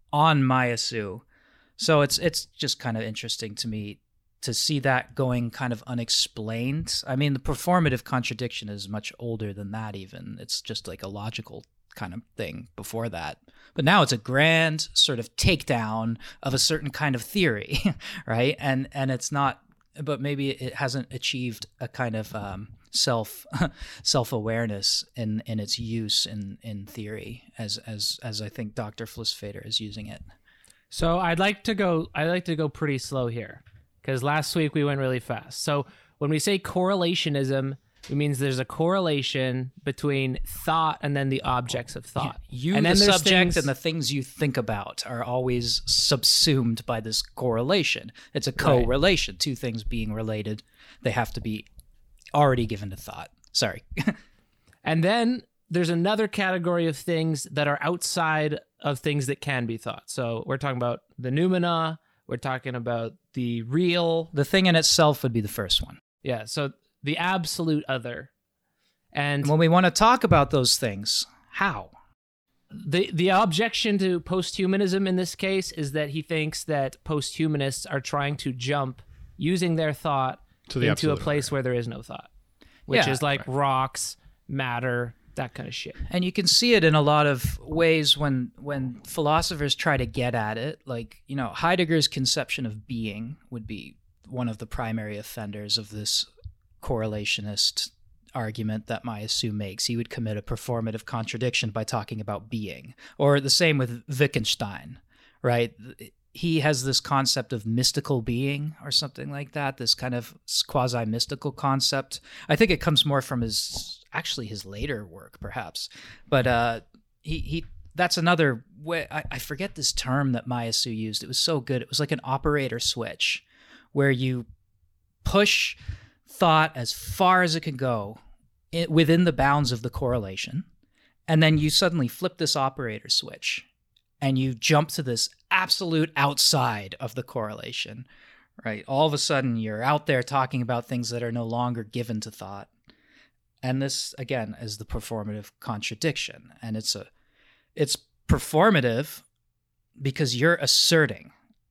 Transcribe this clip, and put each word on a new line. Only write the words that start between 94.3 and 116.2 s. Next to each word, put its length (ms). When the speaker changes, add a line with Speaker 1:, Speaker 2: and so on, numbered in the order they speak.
Speaker 1:
of 100
the 80
primary 520
offenders 600
of 120
this 360
correlationist 920
argument 520
that 180
Maya 240
Su 240
makes. 340
He 100
would 140
commit 260
a 60
performative 640
contradiction 640
by 140
talking 360
about 280
being. 460
Or 220
the 100
same 280
with 300
Wittgenstein, 920
right? 320
He 280
has 240
this 160
concept 520
of 140
mystical 560
being 520
or 60
something 400
like 220
that, 260
this 160
kind 200
of 200
s-, 160
quasi-mystical 920
concept. 680
I 80
think 140
it 100
comes 260
more 160
from 180
his 560
actually 340
his 180
later 400
work, 360
perhaps. 480